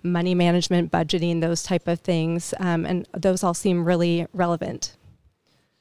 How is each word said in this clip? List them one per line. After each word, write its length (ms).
money 320
management, 560
budgeting, 500
those 220
type 240
of 120
things. 600
Um, 260
and 300
those 280
all 120
seem 300
really 480
relevant. 640